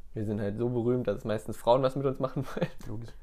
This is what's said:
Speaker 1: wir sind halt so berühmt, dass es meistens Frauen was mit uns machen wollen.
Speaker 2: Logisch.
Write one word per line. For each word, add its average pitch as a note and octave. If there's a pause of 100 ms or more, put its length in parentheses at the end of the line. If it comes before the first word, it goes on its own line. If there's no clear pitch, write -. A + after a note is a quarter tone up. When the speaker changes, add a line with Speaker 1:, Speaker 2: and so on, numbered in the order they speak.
(160)
Speaker 1:
wir A2
sind G#2+
halt G#2
so A#2+
berühmt, B2
dass G2+
es -
meistens A2
Frauen B2+
was C3
mit C#3
uns C#3
machen C3+
wollen. F3 (200)
Speaker 2:
Logisch. A2+ (120)